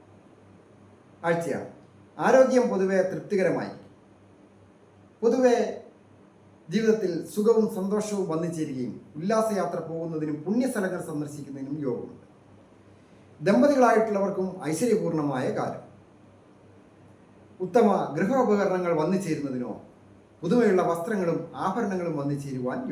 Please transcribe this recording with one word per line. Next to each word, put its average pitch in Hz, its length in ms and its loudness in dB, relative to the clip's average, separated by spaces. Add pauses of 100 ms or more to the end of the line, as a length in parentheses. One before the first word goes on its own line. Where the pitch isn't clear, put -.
(1300)
ആഴ്ചയാണ്. 120 400 -2 (480)
ആരോഗ്യം 240 540 6
പൊതുവെ 190 300 2 (100)
തൃപ്തികരമായി, 156 640 -2 (1500)
പൊതുവെ 247 340 4 (1200)
ജീവിതത്തിൽ 214 380 2 (240)
സുഖവും 214 320 4 (100)
സന്തോഷവും 196 540 -2
വന്നു 165 240 -2
ചേരുകയും 127 400 -6 (240)
ഉല്ലാസയാത്ര 208 600 0 (120)
പോകുന്നതിനും 156 560 -6
പുണ്യസ്ഥലങ്ങൾ 202 540 -2 (100)
സന്ദർശിക്കുന്നതിനും 143 680 -8 (100)
യോഗമുണ്ട്. - 380 -8 (1120)
ദമ്പതികളായിട്ടുള്ളവർക്കും 214 1080 4 (220)
ഐശ്വര്യപൂർണമായ 160 760 0 (100)
കാലം. 117 240 -6 (1800)
ഉത്തമ 214 220 4 (300)
ഗൃഹോപകരണങ്ങൾ 202 840 2
വന്നു 185 240 2
ചേരുന്നതിനോ 135 480 -4 (680)
പുതുമയുള്ള 196 480 4
വസ്ത്രങ്ങളും 170 500 -2 (260)
ആഭരണങ്ങളും 185 540 -2
വന്നു 143 240 -2
ചേരുവാൻ 127 340 -6 (140)